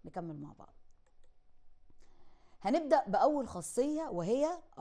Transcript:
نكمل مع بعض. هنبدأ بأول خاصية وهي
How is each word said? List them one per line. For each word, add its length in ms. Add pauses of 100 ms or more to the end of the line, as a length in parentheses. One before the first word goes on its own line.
نكمل 340
مع 200
بعض. 140 (1900)
هنبدأ 460
بأول 400
خاصية 640
وهي 500 (220)